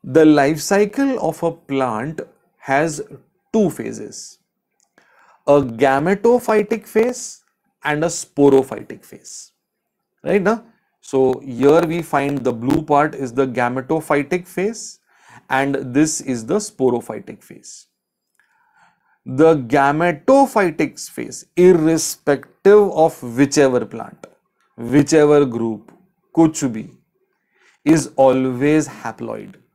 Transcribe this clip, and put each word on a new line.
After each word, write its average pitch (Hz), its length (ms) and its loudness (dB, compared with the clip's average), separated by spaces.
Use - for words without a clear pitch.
The 147 200 4
life 151 360 4
cycle 214 580 -2
of 160 240 -2
a 170 100 -2
plant 135 680 -6
has 151 340 -2
two 208 180 2
phases, - 680 -14
a 143 140 4
gametophytic 202 1300 0
phase - 560 -4
and 151 200 -2
a 175 40 -2
sporophytic - 960 0
phase, - 480 -20
right 190 180 -2
ना? 214 180 0
So 131 400 0
here 139 460 2
we 165 160 -6
find 143 360 -4
the 123 140 -4
blue 131 300 -2
part 147 320 0
is 131 180 -10
the 135 140 -2
gametophytic 139 1000 -4
phase - 540 -10
and 135 280 -2
this 151 260 0
is 120 260 -8
the 160 100 -2
sporophytic 120 840 -6
phase। - 440 -20
the 156 280 2
gametophytic 151 1400 0
phase, - 340 -14
irrespective 175 1400 2
of 156 320 0
whichever 135 480 2
plant, - 420 -16
whichever 147 680 4
group, 117 480 -6
कुछ 156 300 2
भी, 110 240 -8
is 147 320 0
always 135 720 2
haploid. 110 680 -14